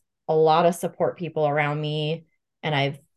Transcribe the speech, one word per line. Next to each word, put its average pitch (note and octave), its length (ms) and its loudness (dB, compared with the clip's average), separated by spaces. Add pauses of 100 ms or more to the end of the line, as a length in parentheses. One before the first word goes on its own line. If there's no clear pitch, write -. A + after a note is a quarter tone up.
(280)
a D#3+ 80 0
lot D#3+ 300 6
of F3 80 2
support - 440 -4
people D#3 300 -2
around D3 320 -2
me D3+ 460 -6 (360)
and D#3 120 -4
I've C#3 240 -2 (180)